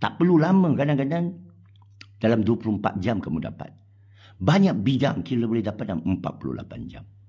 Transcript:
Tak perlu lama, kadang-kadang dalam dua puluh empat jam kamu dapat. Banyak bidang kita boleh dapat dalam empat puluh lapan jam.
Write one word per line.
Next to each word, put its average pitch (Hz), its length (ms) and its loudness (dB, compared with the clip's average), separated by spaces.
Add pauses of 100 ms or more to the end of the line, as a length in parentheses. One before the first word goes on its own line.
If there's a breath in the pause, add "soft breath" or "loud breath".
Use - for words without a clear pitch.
Tak - 160 -4
perlu 170 240 4
lama, 180 320 4
kadang-kadang 147 640 -2 (800)
dalam 113 240 2
dua 107 160 2
puluh 107 240 -2
empat 104 240 -2
jam 107 160 -2
kamu 78 240 -6
dapat. - 240 -12 (720 soft breath)
Banyak 160 400 4
bidang 131 420 0
kita 120 220 -2
boleh 113 180 0
dapat 104 300 -6
dalam 82 140 -4
empat 92 340 -2
puluh 65 160 -6
lapan - 320 -14
jam. - 160 -16 (240)